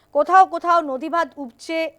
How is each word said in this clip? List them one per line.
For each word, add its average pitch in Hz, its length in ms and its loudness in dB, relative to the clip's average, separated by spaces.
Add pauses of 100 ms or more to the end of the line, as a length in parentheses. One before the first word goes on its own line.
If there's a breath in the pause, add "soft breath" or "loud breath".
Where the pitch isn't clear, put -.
(140)
কোথাও 339 340 4
কোথাও 339 340 -2
নদী 285 280 -8
বাঁধ 320 280 -4
উপচে 320 600 -8